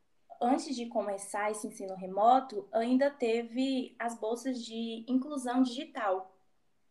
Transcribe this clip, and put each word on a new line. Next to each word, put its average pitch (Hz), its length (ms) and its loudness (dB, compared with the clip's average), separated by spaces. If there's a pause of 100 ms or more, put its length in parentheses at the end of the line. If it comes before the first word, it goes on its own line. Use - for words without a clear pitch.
(420)
antes 269 340 2
de 233 120 -6
começar 208 640 -2
esse 214 160 -4
ensino 190 300 -8
remoto, 202 760 4
ainda 254 360 4
teve 247 880 -2
as 233 220 -4
bolsas 233 420 -4
de 226 460 -8
inclusão 262 560 0
digital 233 720 -2 (560)